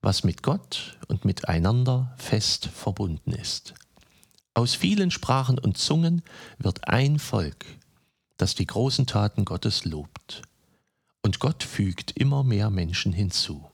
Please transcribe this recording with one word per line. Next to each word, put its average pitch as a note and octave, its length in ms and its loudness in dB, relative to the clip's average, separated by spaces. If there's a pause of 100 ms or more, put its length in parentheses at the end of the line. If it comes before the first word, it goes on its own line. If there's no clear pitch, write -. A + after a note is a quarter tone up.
was - 240 2
mit F2 180 0
Gott - 540 -4 (100)
und - 180 -2
miteinander B2 920 2
fest - 500 -2
verbunden F#2 640 -4
ist. - 420 -6 (800)
Aus A#2+ 220 2
vielen F#3+ 340 2
Sprachen C3 480 0
und G#2 200 0
Zungen E3 440 2 (380)
wird - 280 -2
ein C#3 300 4
Volk, F#2 480 -2 (720)
das - 160 0
die G2 140 -2
großen B2+ 400 0
Taten G#2 380 0
Gottes - 400 -4
lobt. - 580 -10 (800)
Und G2 160 0
Gott - 240 0
fügt - 540 -2
immer C#3 260 2
mehr G#2+ 260 2
Menschen F2+ 440 0
hinzu. E2 600 -2